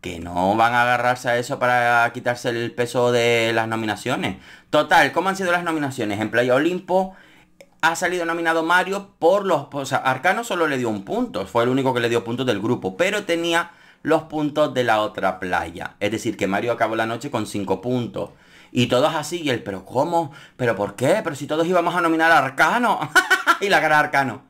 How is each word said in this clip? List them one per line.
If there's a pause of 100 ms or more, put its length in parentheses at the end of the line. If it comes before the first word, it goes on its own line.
Que
no
van
a
agarrarse
a
eso
para
quitarse
el
peso
de
las
nominaciones. (340)
Total,
¿cómo
han
sido
las
nominaciones?
En
Playa
Olimpo (680)
ha
salido
nominado
Mario
por
los...
o
sea,
Arcano
solo
le
dio
un
punto,
fue
el
único
que
le
dio
puntos
del
grupo,
pero
tenía (320)
los
puntos
de
la
otra
playa.
Es
decir,
que
Mario
acabó
la
noche
con
cinco
puntos. (420)
Y
todos
así,
y
él,
"¿Pero
cómo? (260)
¿Pero
por
qué?
Pero
si
todos
íbamos
a
nominar
a
Arcano". (140)
<laughs>
Y
la
cara
de
Arcano.